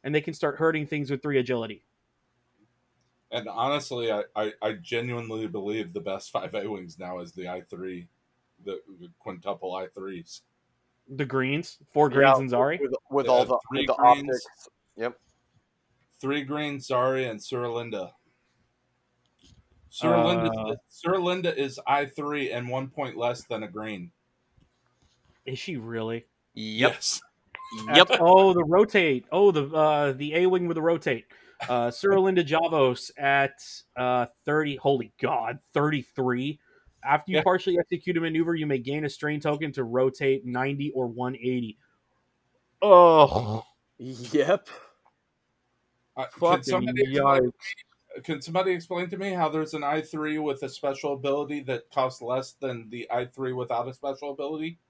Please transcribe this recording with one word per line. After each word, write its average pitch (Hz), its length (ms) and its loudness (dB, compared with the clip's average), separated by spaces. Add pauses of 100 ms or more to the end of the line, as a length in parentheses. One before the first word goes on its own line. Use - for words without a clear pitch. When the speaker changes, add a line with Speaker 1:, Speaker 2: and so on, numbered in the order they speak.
Speaker 1:
and 147 100 -4
they 151 80 2
can 151 140 -8
start 143 240 -2
hurting 160 260 2
things 143 240 -6
with 139 140 -4
three 143 160 0
agility. 117 440 -4 (1500)
Speaker 2:
And 110 180 -8
honestly, 123 600 -2
I, 104 120 -2 (120)
I, 107 260 -2
I 110 120 -2
genuinely 117 760 -6
believe 101 460 -6
the 98 80 -6
best 95 300 -8
five 95 220 -6
A-Wings 95 460 -8
now 90 200 -10
is 85 140 -16
the 90 160 -12
I 90 120 -10
three, 90 460 -14 (560)
the, 95 160 -10 (200)
the 87 100 -20 (100)
quintuple 92 560 -8
I 92 120 -8
threes. 95 560 -14 (680)
Speaker 1:
The 139 160 -6
greens? 131 540 -4 (120)
Four 147 200 4
Speaker 3:
Yeah, - 40 -6 (180)
Speaker 1:
greens 131 60 4
and 131 120 -2
Zari? 135 280 2
Speaker 3:
with, 131 140 -2 (160)
with 135 160 0
Speaker 2:
Yeah, 127 60 4
Speaker 3:
all 123 140 6
the, 123 140 0 (100)
Speaker 2:
three 135 100 -2
Speaker 3:
with 143 80 0
the 131 80 0
Speaker 2:
greens. 135 340 6
Speaker 3:
optics. - 400 -8 (280)
Yep. 117 220 -6 (1000)
Speaker 2:
Three 139 220 -2
greens, 143 440 -6
Zari, 127 420 0
and 107 100 -10
Suralinda. 117 720 -6 (1800)
Suralinda, 117 580 0 (220)
Speaker 1:
Uh, - 40 -4 (160)
Speaker 2:
Suralinda 180 640 -2
is 135 320 -6
I 143 180 2
three 143 460 -6
and 123 180 -8
one 131 200 -6
point 131 280 -8
less 120 280 -2
than 107 180 -6
a 101 40 -10
green. 98 440 -10 (1300)
Speaker 1:
Is 131 140 -8
she 165 180 -8
really? 113 480 -6 (280)
Speaker 3:
Yep. 110 400 0
Speaker 2:
Yes. - 280 -6 (720)
Speaker 3:
Yep. 175 180 8
Speaker 1:
At, 160 100 2
oh, 185 320 8
the 175 100 2
rotate. 175 680 4
Oh, 196 200 6
the, 147 240 0
uh, 151 380 4
the 147 220 -6
A-Wing 180 320 2
with 160 80 -2
the 160 60 -4
rotate. 160 440 0 (440)
Uh, 120 180 0
Speaker 2:
<laughs> 120 40 -2
Speaker 1:
Suralinda 190 540 2
Javos 151 720 2
at, 139 420 0 (360)
uh, 123 300 0 (180)
thirty. 147 320 0
Holy 135 460 0
God, 135 380 -2 (140)
thirty-three. 139 840 -2 (440)
After 147 280 0
you 151 60 2
Speaker 2:
Yeah. 156 60 4
Speaker 1:
partially 180 340 2
execute 175 400 -2
a - 20 2
maneuver, 165 360 0
you 156 100 -4
may 139 140 0
gain 143 260 -4
a 143 40 -2
strain 151 300 -4
token 147 340 -2
to 135 100 -4
rotate 131 600 0
ninety 139 460 -4
or 127 160 -2
one 123 280 -6
eighty. 120 420 -4 (1040)
Oh. 156 840 8 (340)
Speaker 3:
Yep. 131 720 -2 (1500)
Speaker 2:
Uh, 131 80 -6
can - 140 -20
Speaker 1:
Fucking 175 240 2
Speaker 2:
somebody 127 380 -2
explain, 139 420 4
Speaker 1:
yikes. - 800 -10
Speaker 2:
can 147 180 -6
somebody 185 300 -2
explain 175 380 -6
to 190 80 -10
me 196 160 -6
how 165 160 0
there's 156 240 -4
an 151 100 -8
I 151 180 -2
three 151 380 -6
with 147 240 -4
a 131 60 -8
special 139 440 -4
ability 143 500 -4
that 123 280 -8
costs 131 300 -2
less 123 320 -4
than 117 360 -8
the 117 220 -10
I 123 140 -2
three 131 280 -6
without 123 340 -4
a 131 60 -12
special 139 380 -8
ability? 156 480 -8 (100)